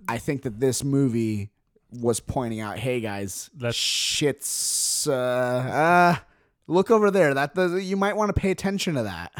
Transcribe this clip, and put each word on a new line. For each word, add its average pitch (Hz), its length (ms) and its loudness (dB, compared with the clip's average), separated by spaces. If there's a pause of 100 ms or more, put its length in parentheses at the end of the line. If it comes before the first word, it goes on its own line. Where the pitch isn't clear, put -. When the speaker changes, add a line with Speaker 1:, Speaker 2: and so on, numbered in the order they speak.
Speaker 1:
I 117 80 -2
think 139 240 -4
that 110 180 -8
this 131 240 0
movie 113 640 0 (420)
was 117 280 0
pointing 117 400 -6
out, 104 180 -8
"Hey 127 220 -2
guys, 101 540 -8
Speaker 2:
That's 120 240 -4
Speaker 1:
shit's, - 1300 -2
uh, 143 60 0
uh, 127 1120 2 (440)
look 180 240 2
over 208 200 6
there. 165 240 4
That 143 200 -2
does, 185 280 0
you 190 120 -2
might 196 220 0
wanna 214 160 0
pay 196 180 0
attention 190 440 -2
to 120 80 0
that." 87 360 -8